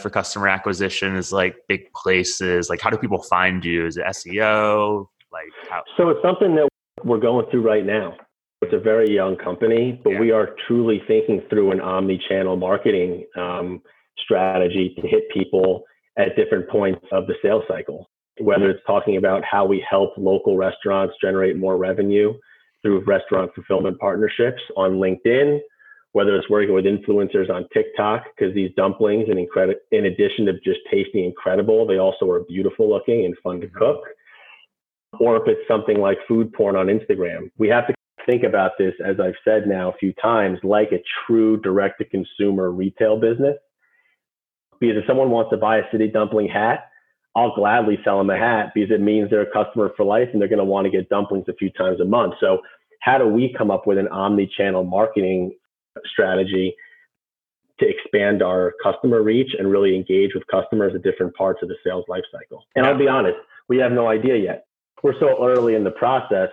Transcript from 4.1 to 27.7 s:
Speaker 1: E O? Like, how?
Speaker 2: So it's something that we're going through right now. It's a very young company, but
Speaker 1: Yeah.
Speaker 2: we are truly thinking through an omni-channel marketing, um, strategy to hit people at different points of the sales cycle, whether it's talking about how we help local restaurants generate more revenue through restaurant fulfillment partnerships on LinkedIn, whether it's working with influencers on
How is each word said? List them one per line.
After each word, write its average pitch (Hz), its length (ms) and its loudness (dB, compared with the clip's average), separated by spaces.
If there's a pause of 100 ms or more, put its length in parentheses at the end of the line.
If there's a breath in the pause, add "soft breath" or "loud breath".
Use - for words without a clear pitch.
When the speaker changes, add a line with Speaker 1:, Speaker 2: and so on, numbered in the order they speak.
Speaker 1:
E 98 140 -4
O? 104 680 0 (220)
Like, 80 180 -14 (200)
how? 87 140 -8 (140)
Speaker 2:
So 175 120 4
it's - 120 0
something 180 340 2
that 151 120 4 (360)
we're 117 140 0
going 117 320 0
through 123 120 0
right 107 240 2
now. 101 300 -4 (460)
It's - 120 -2
a 98 60 0
very 110 300 2
young 95 280 0
company, 117 680 -2
but 104 100 2
Speaker 1:
Yeah. 98 60 -4
Speaker 2:
we 113 120 2
are 107 240 0 (120)
truly 113 400 2
thinking 110 420 2
through 101 220 2
an 95 100 0
omni-channel 95 760 -2
marketing, 92 680 0 (100)
um, 90 460 -6 (380 soft breath)
strategy 92 760 0
to - 120 -6
hit 87 220 2
people 92 560 0 (320 soft breath)
at 95 180 0
different 104 340 0
points 98 420 0
of 92 160 -2
the 87 140 -4
sales 104 260 2
cycle, - 420 -10 (300)
whether 101 300 2
it's 92 160 -4
talking 101 320 0
about 95 260 0
how 101 220 0
we 95 140 2
help 98 380 0
local 95 380 2
restaurants 95 640 -2
generate 95 360 0
more 95 200 0
revenue 101 560 2 (480 soft breath)
through 101 200 2
restaurant 95 540 0
fulfillment 95 440 -2
partnerships 107 640 0 (160)
on 95 200 2
LinkedIn, 120 600 2 (540 soft breath)
whether 101 240 2
it's 90 120 -4
working 101 240 2
with 95 120 2
influencers 101 640 0
on 90 240 -4